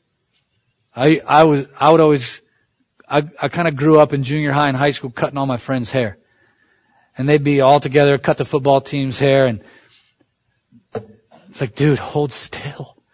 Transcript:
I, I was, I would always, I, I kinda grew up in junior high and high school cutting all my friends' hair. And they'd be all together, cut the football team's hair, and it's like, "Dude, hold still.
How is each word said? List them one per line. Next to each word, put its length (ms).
I, 320
I 180
was, 220
I 120
would 100
always, 400
I, 220
I 80
kinda 220
grew 300
up 140
in 100
junior 260
high 180
and 80
high 140
school 200
cutting 260
all 100
my 120
friends' 320
hair. 260
And 120
they'd 160
be 160
all 180
together, 380
cut 220
the 80
football 340
team's 380
hair, 280
and 160
it's 100
like, 140
"Dude, 240
hold 340
still. 640